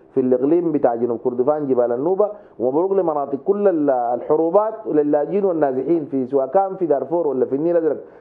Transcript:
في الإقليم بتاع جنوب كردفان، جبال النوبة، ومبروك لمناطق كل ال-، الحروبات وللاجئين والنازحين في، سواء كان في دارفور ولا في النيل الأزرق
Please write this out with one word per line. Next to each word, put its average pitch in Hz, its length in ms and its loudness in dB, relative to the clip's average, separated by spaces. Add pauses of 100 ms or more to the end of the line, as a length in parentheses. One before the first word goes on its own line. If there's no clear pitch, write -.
(140)
في 139 60 0
الإقليم 139 520 2
بتاع 120 240 0
جنوب 120 280 -2
كردفان، 131 440 0
جبال 120 240 2
النوبة، 185 400 0 (280)
ومبروك 147 320 0
لمناطق 147 540 -2
كل 202 220 2
ال-، 151 220 2
الحروبات 156 840 0 (120)
وللاجئين 151 600 0
والنازحين 151 600 0
في، 131 220 -4
سواء 135 200 0
كان 190 280 0
في 185 100 -4
دارفور 151 420 0
ولا 127 180 0
في 113 100 -4
النيل 170 220 0
الأزرق 160 200 0 (240)